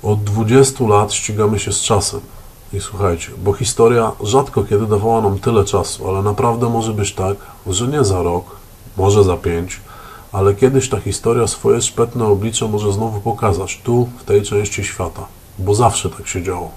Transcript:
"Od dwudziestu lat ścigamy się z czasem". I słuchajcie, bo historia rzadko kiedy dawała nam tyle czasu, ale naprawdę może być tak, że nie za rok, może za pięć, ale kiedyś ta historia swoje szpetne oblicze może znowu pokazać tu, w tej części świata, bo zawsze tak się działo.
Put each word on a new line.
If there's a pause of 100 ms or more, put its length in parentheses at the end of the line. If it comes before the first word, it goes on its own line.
"Od
dwudziestu
lat
ścigamy
się
z
czasem". (540)
I
słuchajcie,
bo
historia (120)
rzadko
kiedy
dawała
nam
tyle
czasu,
ale
naprawdę
może
być
tak, (300)
że
nie
za
rok, (520)
może
za
pięć, (500)
ale
kiedyś
ta
historia
swoje
szpetne
oblicze
może
znowu
pokazać
tu, (100)
w
tej
części
świata, (340)
bo
zawsze
tak
się
działo.